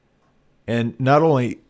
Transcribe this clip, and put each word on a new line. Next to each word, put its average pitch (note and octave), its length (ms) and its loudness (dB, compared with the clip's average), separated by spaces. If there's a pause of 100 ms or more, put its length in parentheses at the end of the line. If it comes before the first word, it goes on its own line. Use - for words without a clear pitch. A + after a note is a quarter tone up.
(640)
And A#2 340 -4
not C#3 220 2
only C3 480 0